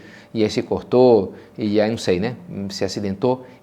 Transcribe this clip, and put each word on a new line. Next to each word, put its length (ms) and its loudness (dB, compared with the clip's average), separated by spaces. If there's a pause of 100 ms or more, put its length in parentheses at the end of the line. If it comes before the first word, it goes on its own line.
(340)
e 100 0
aí 60 2
se 120 -4
cortou, 720 4 (220)
e 220 -2
aí 100 2
não 80 -4
sei, 220 0
né? 160 -4 (340)
Se 140 -6
acidentou, 640 -4 (180)